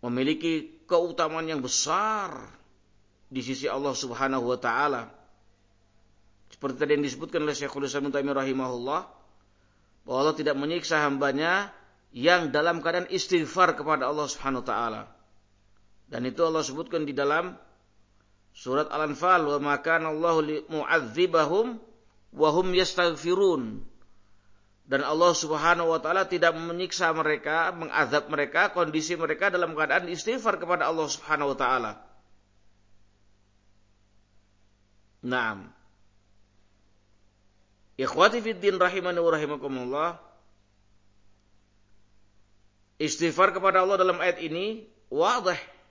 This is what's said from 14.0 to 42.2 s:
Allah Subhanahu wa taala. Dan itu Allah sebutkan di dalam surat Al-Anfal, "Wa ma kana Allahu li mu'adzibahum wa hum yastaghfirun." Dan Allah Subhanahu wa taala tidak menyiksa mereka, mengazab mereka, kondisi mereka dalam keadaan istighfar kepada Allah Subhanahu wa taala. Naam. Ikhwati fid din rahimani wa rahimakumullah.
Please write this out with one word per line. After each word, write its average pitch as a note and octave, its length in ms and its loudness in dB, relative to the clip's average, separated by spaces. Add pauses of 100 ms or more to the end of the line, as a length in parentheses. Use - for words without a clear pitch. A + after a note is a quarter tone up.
Allah D3 200 -2
Subhanahu C3 360 -4
wa - 40 -8
taala. A2 360 -2 (1040)
Dan A#2+ 200 -6
itu D3+ 160 0
Allah D#3+ 200 2
sebutkan D#3 440 -4
di C#3+ 80 -6
dalam D3 400 0 (960)
surat C#3+ 400 -2
Al-Anfal, D#3 580 2
"Wa C#3+ 100 2
ma C#3+ 240 0
kana D#3+ 280 0
Allahu D#3+ 320 2
li D3+ 140 -2 (100)
mu'adzibahum E3 1120 0 (560)
wa D3+ 160 6
hum F3+ 240 2
yastaghfirun." E3+ 1160 0 (920)
Dan C3+ 160 -2
Allah D#3 320 4
Subhanahu E3 640 2
wa D#3+ 80 0
taala F#3 240 0
tidak E3+ 320 4
menyiksa E3+ 560 -2
mereka, D#3 560 0
mengazab D3 560 0
mereka, D#3 480 2
kondisi D#3+ 400 0
mereka D#3+ 320 -2
dalam F3+ 260 0
keadaan D#3 380 0
istighfar G#3 480 -2
kepada E3 320 0
Allah D#3+ 160 -2
Subhanahu C#3+ 480 -2
wa - 20 -14
taala. B2 340 0 (3250)
Naam. A2+ 480 -4 (2250)
Ikhwati G3 480 2
fid G#3+ 160 -4
din G3 160 2
rahimani F3+ 480 0
wa E3+ 80 4
rahimakumullah. C#3+ 760 -2 (3000)